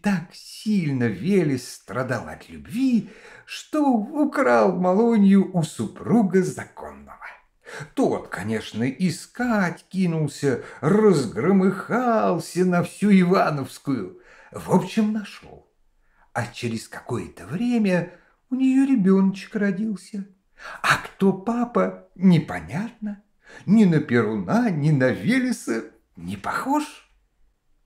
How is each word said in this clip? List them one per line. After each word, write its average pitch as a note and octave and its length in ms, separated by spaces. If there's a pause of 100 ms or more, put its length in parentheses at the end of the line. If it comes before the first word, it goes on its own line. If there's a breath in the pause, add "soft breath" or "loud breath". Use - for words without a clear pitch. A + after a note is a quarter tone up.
так F#3+ 300
сильно D3+ 720
Велес C3+ 680
страдал A#2 540
от D#2+ 220
любви, G#3 600 (360 loud breath)
что - 420
украл B3 920
Малонью G3 760
у E3+ 80
супруга E3 800
законного. - 720 (800 loud breath)
Тот, F3 320
конечно, G#2+ 600
искать F#3 1000
кинулся, D#3+ 760 (180 loud breath)
разгромыхался F#3+ 1800
на F3 180
всю F#3+ 260
Ивановскую. D3 1120 (300 loud breath)
В - 200
общем, G#3+ 420
нашёл. - 580 (640)
А A#2+ 140
через A2 400
какое-то - 580
время G3 680 (360 loud breath)
у C4 60
неё C4 300
ребёночек G3 680
родился. G3+ 680 (560 loud breath)
А - 160
кто - 360
папа, A3 840
непонятно. F3 1080 (420 loud breath)
Ни G#3+ 200
на E3 140
Перуна, A#2 680
ни D#3 220
на C3 180
Велеса A3+ 840 (240)
не F3 220
похож. - 720 (760)